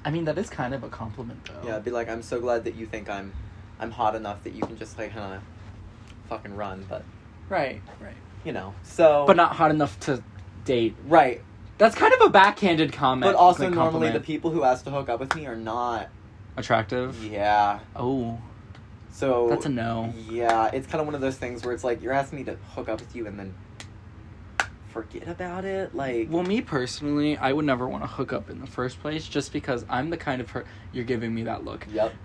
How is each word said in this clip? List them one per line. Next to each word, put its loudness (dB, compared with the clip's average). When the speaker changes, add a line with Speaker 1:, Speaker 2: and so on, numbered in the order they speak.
Speaker 1:
I -2
mean, -2
that 0
is -4
kind -4
of -6
a -10
compliment, -10
though. -10
Speaker 2:
Yeah, -4
I'd -8
be -2
like, -2
"I'm -8
so -4
glad 0
that -4
you -8
think -10
I'm, -8
I'm -6
hot 0
enough -6
that -10
you -6
can -6
just, -12
like, -8
kinda -10
fucking -10
run," -8
but -8
Speaker 1:
Right, -2
right. -16
Speaker 2:
you -6
know, -8
so 6
Speaker 1:
But 10
not 6
hot 6
enough 2
to -2
date. 2
Speaker 2:
Right. 6
Speaker 1:
That's 8
kind 8
of 4
a 12
backhanded 6
comment. 4
Speaker 2:
But 4
also, 10
Speaker 1:
Like, 2
Speaker 2:
normally, 4
the 0
Speaker 1:
compliment. -2
Speaker 2:
people -2
who 2
ask 2
to -8
hook -4
up -2
with -4
me -6
are -8
not -4
Speaker 1:
Attractive? 0
Speaker 2:
Yeah. 4
Speaker 1:
Oh. -2
Speaker 2:
So 2
Speaker 1:
That's 0
a 0
no. -2
Speaker 2:
yeah, 2
it's -4
kinda -2
one -4
of -6
those -2
things -8
where -2
it's -8
like, 0
you're -2
asking 0
me -10
to -8
hook -8
up -4
with -16
you -8
and -10
then -10
forget -10
about -8
it? -4
Like -2
Speaker 1:
Well, 2
me 0
personally, -2
I 0
would 2
never 0
wanna -6
hook -6
up -6
in -12
the -12
first -6
place -6
just -4
because -4
I'm -2
the -4
kind -4
of -6
per-, -8
you're -6
giving -2
me -4
that -6
look. -10
Speaker 2:
Yep. 0